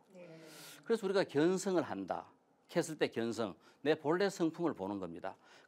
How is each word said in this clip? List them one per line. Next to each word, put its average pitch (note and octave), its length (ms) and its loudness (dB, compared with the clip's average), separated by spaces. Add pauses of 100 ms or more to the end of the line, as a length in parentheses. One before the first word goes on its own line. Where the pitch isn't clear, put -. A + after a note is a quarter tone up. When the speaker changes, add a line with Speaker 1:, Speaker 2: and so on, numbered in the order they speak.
(120)
Speaker 1:
네. - 260 -18 (460)
Speaker 2:
그래서 A3 220 0
우리가 F#3 180 4
견성을 F3 580 4
한다 F#2 440 -4 (480)
했을 D#3 240 0
때 C#3 100 4
견성, A2+ 460 -2 (260)
내 D3+ 140 4
본래 F3 340 2
성품을 E3 460 0
보는 G2 240 -4
겁니다. F#2 380 -8 (320)